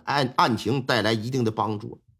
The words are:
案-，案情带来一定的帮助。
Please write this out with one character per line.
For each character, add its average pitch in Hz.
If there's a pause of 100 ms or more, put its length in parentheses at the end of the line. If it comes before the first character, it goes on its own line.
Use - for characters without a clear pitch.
案-， 139
案 151
情 120
带 123
来 107
一 113
定 131
的 113
帮 107
助。 113 (180)